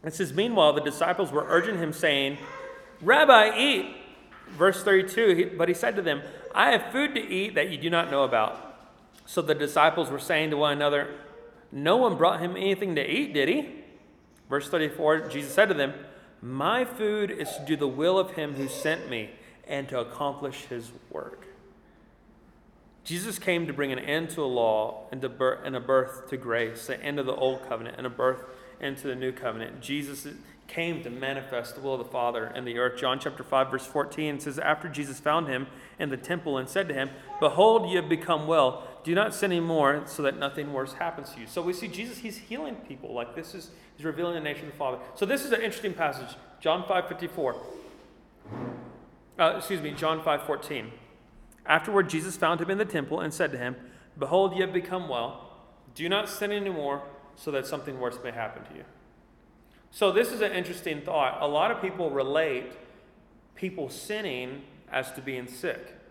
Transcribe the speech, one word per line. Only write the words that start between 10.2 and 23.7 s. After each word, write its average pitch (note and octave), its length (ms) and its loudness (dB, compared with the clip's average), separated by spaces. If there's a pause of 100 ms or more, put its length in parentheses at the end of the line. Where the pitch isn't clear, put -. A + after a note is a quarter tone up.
to D3 60 0
one D3 140 4
another, C#3+ 380 2 (600)
"No D#3 280 4
one A#3 180 4
brought E3 240 4
him F3 160 -4
anything F#3+ 400 0
to C#3 100 0
eat, A3 280 -2
did C#3+ 160 4
he?" C#4 340 -2 (680)
Verse C#3+ 200 -2
thirty-four, D#3 580 2
Jesus C#3+ 260 -6
said G#3 140 8
to F#3 80 2
them, C#3 180 2 (480)
"My C#3+ 420 0
food G#3+ 460 0
is - 260 -6
to D3 100 -10
do D#3 100 2
the C#3+ 120 0
will D#3 300 2
of F#3 140 2
him D3 240 -6
who C3+ 120 -4
sent D#3 420 -2
me A2 220 -6 (360)
and C#3 220 -4
to C3 100 -2
accomplish C#3 680 -4
his A#2 260 -10 (200)
work." - 360 -10 (1600)
Jesus F#3 360 -6
came E3+ 280 0
to D3 60 -6